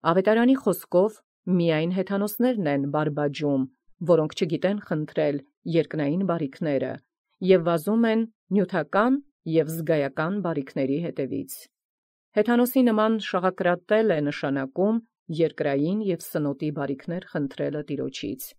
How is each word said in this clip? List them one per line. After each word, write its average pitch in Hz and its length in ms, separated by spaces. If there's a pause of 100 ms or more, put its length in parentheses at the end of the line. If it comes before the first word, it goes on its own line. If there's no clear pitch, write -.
Ավետարանի 214 520
խոսքով, 196 560 (360)
միայն 170 440
հեթանոսներն 202 760
են 139 180
բարբաջում, 147 760 (380)
որոնք 160 340
չգիտեն 180 440
խնդրել 151 600 (260)
երկնային 156 560
բարիքները 147 680 (500)
և 185 200
վազում 175 440
են 226 160 (260)
նյութական 196 680 (280)
և 160 240
զգայական 160 680
բարիքների 143 600
հետևից։ 143 540 (840)
Հեթանոսի 240 460
նման 220 380
շաղակրատել 185 880
է 165 120
նշանակում 147 800 (320)
երկրային 156 680
և 175 200
սնոտի 147 500
բարիքներ 143 560
խնդրելը 143 560
Տիրոջից 135 640 (100)